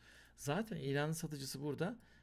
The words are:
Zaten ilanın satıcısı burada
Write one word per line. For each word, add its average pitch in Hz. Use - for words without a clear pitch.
Zaten 190
ilanın 143
satıcısı 143
burada 156